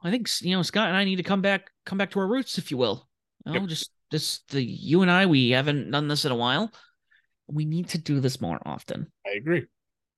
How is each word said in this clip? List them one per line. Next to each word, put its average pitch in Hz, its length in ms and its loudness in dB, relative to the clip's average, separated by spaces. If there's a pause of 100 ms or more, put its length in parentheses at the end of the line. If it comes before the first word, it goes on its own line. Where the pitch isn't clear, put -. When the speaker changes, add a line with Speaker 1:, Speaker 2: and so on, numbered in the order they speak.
Speaker 1:
I 170 80 -2
think, 233 180 0
s-, - 140 -4
you 180 140 0
know, 185 60 2
Scott 208 260 0
and 175 80 0
I 202 80 2
need 190 120 0
to 180 60 -2
come 196 180 0
back, 196 300 0 (160)
come 196 120 -4
back 196 120 -2
to 202 100 -2
our 190 60 2
roots, 240 320 -2
if 165 120 -8
you 139 60 -2
will. 117 320 0 (380)
You 147 60 -4
know, 175 80 0
Speaker 2:
Yep. 196 80 -2
Speaker 1:
just, 160 220 -6 (200)
this, - 380 -4
the, 139 140 -2
you 156 400 2
and 180 80 6
I, 185 160 6
we 135 240 6
haven't 131 400 0
done 147 180 0
this 147 160 0
in 139 80 0
a 120 40 0
while. 131 340 0 (760)
We 151 180 -2
need 160 260 -2
to 175 80 -4
do 147 220 0
this 131 200 0
more 85 260 -4
often. - 440 -8 (160)
Speaker 2:
I 202 40 -8
agree. 156 340 -2 (540)